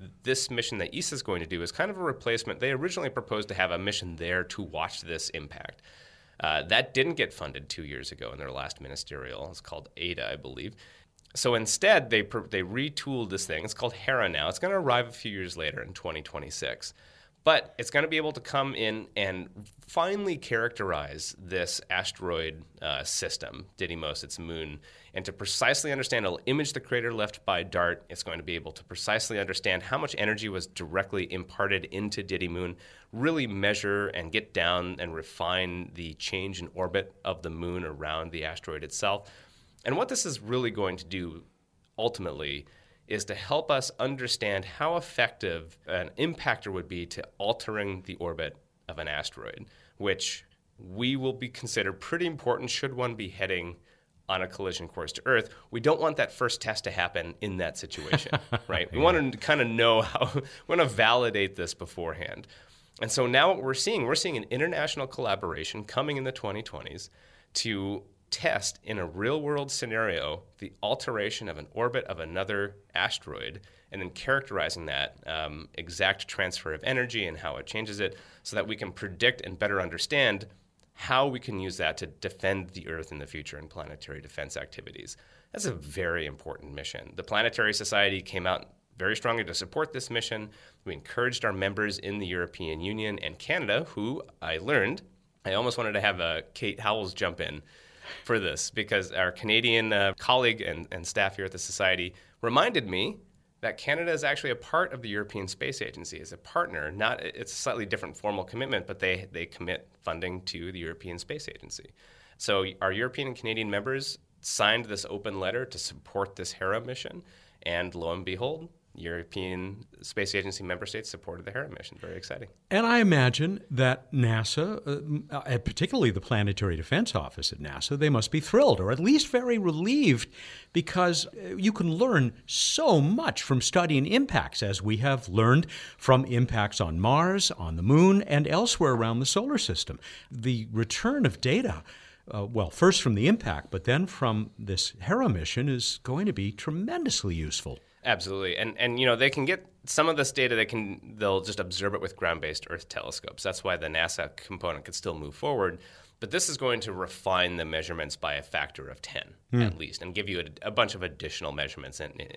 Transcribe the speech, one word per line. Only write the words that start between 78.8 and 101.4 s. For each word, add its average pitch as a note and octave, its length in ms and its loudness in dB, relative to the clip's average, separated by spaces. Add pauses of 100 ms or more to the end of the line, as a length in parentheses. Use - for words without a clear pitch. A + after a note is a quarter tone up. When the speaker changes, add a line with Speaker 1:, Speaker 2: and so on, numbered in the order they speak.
Speaker 1:
predict G#2 520 0
and F#2 180 -8
better G2+ 220 2
understand G2 640 2 (460)
how C3 340 2
we B2 140 -4
can G#2 180 -6
use F#2 160 -4
that D#2+ 220 0
to F2+ 100 -6
defend F#2+ 640 -2
the - 180 -12
Earth D#2+ 240 -8
in D2 80 -8
the C#2+ 80 -12
future D2 320 -10
in D#2 80 -14
planetary D2 540 -12
defense - 340 -10
activities. - 640 -12 (340)
That's G#3 140 -6
a C#3 80 -2
very E2+ 520 -2
important C#2+ 480 -12
mission. - 440 -10
The F2+ 60 -6
Planetary A2 500 2
Society G2+ 480 2
came F2+ 260 -4
out F#2 220 0 (280)
very G2+ 200 2
strongly A#2 260 0
to E2+ 100 -6
support D#3 380 -2
this B2+ 180 -8
mission. A2 420 -4 (340)
We F#2 80 -6
encouraged A#2+ 500 -2
our A2 80 2
members G2 480 0
in G2+ 200 -4
the G2 80 -4
European E2+ 520 -4
Union G#2 400 -4
and - 180 -6
Canada, D3+ 520 0
who A2+ 340 -6 (180)
I D#2+ 180 -4
learned, A#2+ 420 2 (420)
I F#2+ 100 -2
almost A#2 240 2
wanted A2 160 0
to G2+ 80 2
have, G2 200 4
uh, E2 220 0 (100)
Kate - 260 -4
Howells G#2 340 0
jump F2 280 -2
in D2 200 -6 (600)
for A2+ 160 2
this E2+ 300 -2
because G2+ 420 0
our F2+ 200 2
Canadian, A2+ 600 4
uh, G2 240 4
colleague A#2+ 440 4
and, E2+ 300 -4
and F2 160 -8
staff G2 300 0
here G2 80 -4